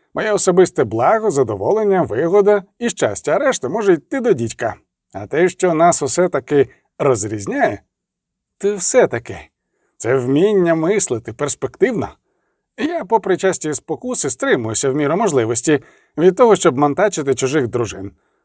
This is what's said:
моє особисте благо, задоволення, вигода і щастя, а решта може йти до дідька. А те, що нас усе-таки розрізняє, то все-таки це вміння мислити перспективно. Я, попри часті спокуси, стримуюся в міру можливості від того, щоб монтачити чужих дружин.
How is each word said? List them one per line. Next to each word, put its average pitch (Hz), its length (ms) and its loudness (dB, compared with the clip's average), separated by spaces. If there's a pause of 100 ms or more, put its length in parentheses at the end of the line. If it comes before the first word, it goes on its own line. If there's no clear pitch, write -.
(140)
моє 214 200 -4
особисте 180 500 2
благо, 175 480 0
задоволення, 143 720 0
вигода 185 600 2 (160)
і 240 100 -2
щастя, 139 460 -2
а - 40 0
решта - 300 -2
може 180 240 2
йти 269 260 -2
до 233 140 2
дідька. 113 420 -4 (380)
А 101 140 -12
те, 175 220 0
що 180 240 -2
нас 165 280 4
усе-таки 147 680 0 (300)
розрізняє, 110 840 -2 (760)
то 208 180 -2
все-таки 143 640 0 (600)
це 120 180 -2
вміння 165 600 2
мислити 160 580 -2
перспективно. 147 760 -2 (680)
Я, 294 280 -4
попри 190 320 0
часті 165 360 -2
спокуси, 226 560 -4
стримуюся 139 600 -2
в 131 60 -2
міру 147 220 0
можливості 139 640 0 (380)
від 180 180 4
того, 226 200 6
щоб 160 220 2
монтачити 147 580 0
чужих 131 320 0
дружин. 98 440 -6 (340)